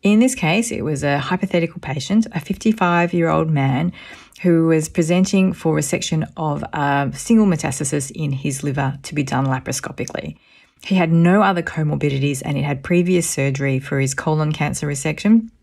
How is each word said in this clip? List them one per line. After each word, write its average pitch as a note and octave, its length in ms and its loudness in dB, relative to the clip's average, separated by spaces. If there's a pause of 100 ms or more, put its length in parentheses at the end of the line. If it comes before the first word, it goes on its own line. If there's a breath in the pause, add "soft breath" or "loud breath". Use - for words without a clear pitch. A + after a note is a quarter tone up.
In G#3 180 4
this B3+ 140 4
case, F#3+ 380 0
it - 100 -6
was C#3+ 220 -4
a C#3+ 160 0
hypothetical E3+ 600 -2
patient, E3+ 520 0
a E3 80 -4
fifty-five-year-old F3 1120 0
man C#3 420 0 (480 loud breath)
who E3 240 4
was D#3+ 240 2
presenting F#3 640 2
for D#3 220 -2
resection D#3 600 -2
of D3+ 280 -4 (100)
a C#3+ 400 0
single A3 320 2
metastasis D3 640 -2
in D3+ 220 -4
his C3+ 320 -6
liver C#3 400 -2
to - 100 -12
be D3 80 -2
done C3+ 240 -2
laparoscopically. C3 920 -6 (460 soft breath)
He G3 120 0
had E3+ 160 4
no E3+ 320 6
other F#3+ 180 2
comorbidities C#3+ 840 -2
and D3 140 -4
he C#3+ 60 -2
had C#3+ 200 -4
previous F3 460 2
surgery C#3 480 -2
for C3+ 220 -4
his C3+ 160 0
colon D#3 360 0
cancer D3 360 -4
resection. D#3+ 640 2 (120)